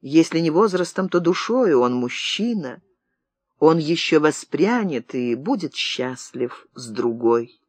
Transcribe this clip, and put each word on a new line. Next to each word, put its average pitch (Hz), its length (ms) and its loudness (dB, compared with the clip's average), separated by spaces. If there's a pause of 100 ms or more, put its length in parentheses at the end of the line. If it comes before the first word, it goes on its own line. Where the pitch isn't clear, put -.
если 160 400 4
не 165 100 0
возрастом, 180 580 0
то 180 120 0
душою, 180 600 2
он 123 140 2
мужчина. 151 880 -4 (760)
Он 160 200 6
еще 160 420 0
воспрянет 175 920 -2
и 120 220 -2
будет 170 380 -4
счастлив - 1000 -8
с 123 140 -16
другой. 117 800 -2